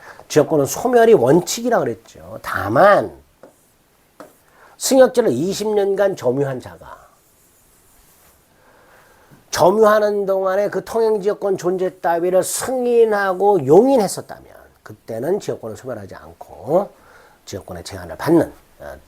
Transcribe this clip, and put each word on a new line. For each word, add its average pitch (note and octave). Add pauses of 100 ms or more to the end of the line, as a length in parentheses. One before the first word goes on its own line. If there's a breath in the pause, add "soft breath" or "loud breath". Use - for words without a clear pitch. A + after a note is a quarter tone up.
(280 loud breath)
지역권은 D3
소멸이 A#3
원칙이라 F3+
그랬죠. A2+
다만 B2 (1600 soft breath)
승역지를 B3+
이십 F#3
년간 G3
점유한 C3
자가 - (2500 soft breath)
점유하는 G#3
동안에 F#3+
그 F#3
통행지역권 G#3
존재 F#3
따위를 F3
승인하고 G#3
용인했었다면 G3+ (380)
그때는 A2+
지역권을 A2
소멸하지 A2
않고 A2+ (560 soft breath)
지역권의 F#2
제한을 F2+
받는, - (280)
어, C#2+ (120)